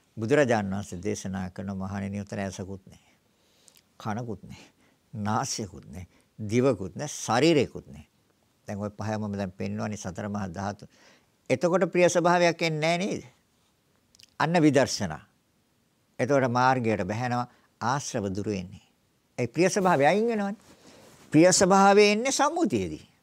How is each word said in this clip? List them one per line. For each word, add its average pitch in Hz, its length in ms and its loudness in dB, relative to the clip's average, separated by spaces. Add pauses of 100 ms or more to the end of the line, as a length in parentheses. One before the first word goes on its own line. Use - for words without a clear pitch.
(180)
බුදුරජාණන් 113 540 2
වහන්සේ 98 280 -8
දේශනා 95 500 -6
කරන 98 240 -10
මහණෙනි 98 480 -8
උතර 101 180 -10
ඇසකුත් 98 440 -10
නැහැ. - 320 -20 (800)
කනකුත් 110 480 -8
නැහැ. - 280 -20 (420)
නාසයකුත් 107 720 -6
නැහැ. 92 220 -16 (320)
දිවකුත් 107 560 0
නැහැ. 147 200 -8
ශරීරයකුත් 127 720 0
නැහැ. - 220 -20 (580)
දැන් 104 120 -8
ඔය 104 120 -6
පහම 107 300 -6
මම 104 160 -6
දැන් 98 160 -6
පෙන්වන්නේ 104 440 -8
සතර - 320 -10
මහා 101 200 -6
ධාතු. 98 380 -10 (640)
එතකොට 175 380 0
ප්‍රිය 175 200 4
ස්වභාවයක් 175 540 2
එන්නේ 165 200 -2
නැහැ 175 280 -2
නේද? - 140 -8 (1120)
අන්න 156 240 0
විදර්ශනා. 127 600 2 (1000)
එතකොට 131 300 2
මාර්ගයට 120 540 2
බැහැනවා 120 440 -4 (340)
ආශ්‍රව 117 480 -4
දුරු 98 220 -6
වෙන්නේ. 95 320 -8 (540)
ඒ 123 100 -2
ප්‍රිය 175 220 0
ස්වභාවය 180 360 2
අයින් 202 220 2
වෙනවනේ. 208 280 -4 (760)
ප්‍රිය 160 160 8
ස්වභාවය 196 580 6
එන්නේ 220 240 0
සම්මුතියේදී. 269 760 0 (180)